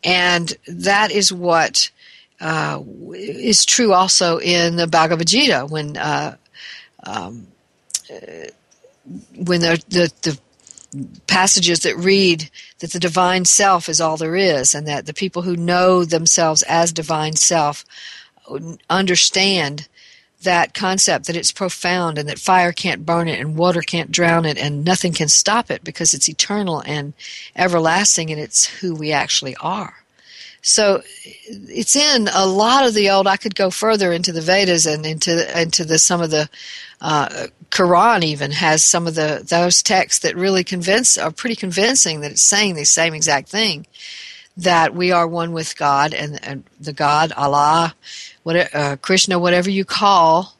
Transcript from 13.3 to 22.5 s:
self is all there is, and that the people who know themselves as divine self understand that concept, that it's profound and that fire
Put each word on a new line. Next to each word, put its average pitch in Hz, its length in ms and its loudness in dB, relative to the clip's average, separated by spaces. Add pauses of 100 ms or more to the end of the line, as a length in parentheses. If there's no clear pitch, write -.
self 170 440 4
is 165 120 0
all 160 160 0
there 160 180 -2
is, 160 380 2
and 147 140 -6
that 143 180 -4
the 151 80 -12
people 175 280 -6
who 180 140 -4
know 180 500 2
themselves 160 580 2
as 170 280 2
divine 156 440 -4
self 151 500 0 (1040)
understand 180 1000 0 (560)
that 175 300 2
concept, 185 520 0
that 170 100 -6
it's - 160 -2
profound 175 680 -2
and 147 120 -6
that 139 80 -8
fire 180 340 4